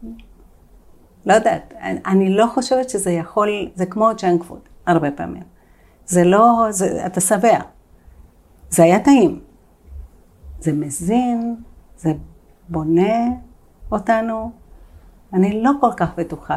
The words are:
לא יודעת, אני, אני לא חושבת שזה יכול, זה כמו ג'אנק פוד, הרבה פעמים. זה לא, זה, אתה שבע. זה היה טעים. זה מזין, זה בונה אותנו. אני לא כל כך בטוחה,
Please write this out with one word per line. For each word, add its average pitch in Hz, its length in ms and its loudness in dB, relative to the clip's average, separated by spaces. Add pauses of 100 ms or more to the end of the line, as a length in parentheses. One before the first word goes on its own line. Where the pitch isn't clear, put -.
(1300)
לא 196 80 4
יודעת, 220 460 0
אני, 190 260 -6
אני 190 280 2
לא 214 200 4
חושבת 254 360 -2
שזה 185 200 -4
יכול, 175 380 -2 (260)
זה 180 120 -4
כמו 214 220 0 (140)
ג'אנק 175 220 2
פוד, - 160 -20 (260)
הרבה 160 240 2
פעמים. - 320 -10 (640)
זה 180 180 2
לא, 226 460 4
זה, 190 360 -4
אתה 185 140 -6
שבע. 208 380 2 (1120)
זה - 120 4
היה 175 180 6
טעים. 247 400 4 (1200)
זה 160 120 -2
מזין, 226 840 -2 (420)
זה 160 140 -2 (560)
בונה 175 600 0 (640)
אותנו. 220 580 -2 (800)
אני 196 300 0
לא 254 80 2 (100)
כל 240 160 2
כך 170 200 -2
בטוחה, 156 400 -8